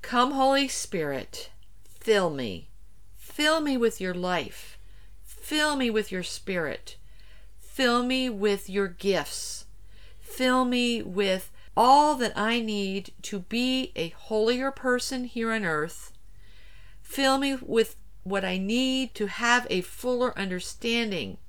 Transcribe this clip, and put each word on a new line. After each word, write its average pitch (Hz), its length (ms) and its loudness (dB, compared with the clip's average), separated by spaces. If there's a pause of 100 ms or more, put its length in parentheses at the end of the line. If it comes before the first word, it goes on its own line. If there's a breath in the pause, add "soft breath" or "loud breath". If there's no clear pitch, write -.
Come, 247 300 4
Holy 269 360 6
Spirit, - 840 -4 (360)
fill 196 420 4
me. 117 400 -4 (460)
Fill 311 460 2
me 285 160 2
with 226 240 2
your 185 120 -2
life. 180 640 -2 (460 soft breath)
Fill 302 520 0
me 254 140 2
with 214 220 0
your 185 120 -4
spirit. - 760 -4 (600 soft breath)
Fill 240 460 4
me 254 260 2
with 202 400 0
your 196 180 0
gifts. - 760 -2 (540 soft breath)
Fill 254 460 2
me 240 360 2
with 185 500 0 (260 soft breath)
all 285 380 8
that 240 200 0
I 226 240 2
need 202 540 -2 (100)
to 202 160 -6
be 254 560 0
a 165 140 -2
holier 240 640 0
person 254 540 0
here 226 260 -2
on 220 120 0
earth. 160 480 -2 (880 soft breath)
Fill 269 360 2
me 269 180 0
with 226 400 0 (280)
what 196 200 -2
I 185 140 0
need 254 580 0
to 208 120 -2
have 240 420 2
a 180 120 2
fuller 247 560 -2
understanding 196 1000 -2 (120)